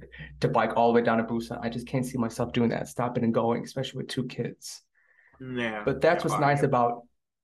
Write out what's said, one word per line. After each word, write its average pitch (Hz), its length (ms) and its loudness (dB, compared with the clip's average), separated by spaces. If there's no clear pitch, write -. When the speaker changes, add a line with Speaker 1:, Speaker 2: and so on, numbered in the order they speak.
Speaker 1:
<laughs> - 200 -14
Speaker 2:
to - 80 2
bike 113 280 2
all 117 160 6
the 117 40 6
way 117 60 6
down 113 140 4
to 113 80 2
Busan. 117 380 -4
I 117 80 -2
just 123 160 -6
can't 127 180 -2
see 123 140 -6
myself 113 340 -2
doing 117 180 4
that, - 180 -4
stopping 123 360 -2
and 113 80 2
going, 117 320 2
especially - 380 -8
with - 60 -10
two 123 180 -4
kids. - 560 -8
Speaker 1:
Yeah. 120 440 -4
Speaker 2:
But 131 180 -2
that's 170 220 2
Speaker 1:
Yeah, 170 60 0
Speaker 2:
what's - 120 0
Speaker 1:
I 139 40 4
Speaker 2:
nice 143 140 4
Speaker 1:
get 147 80 2
Speaker 2:
about 120 380 2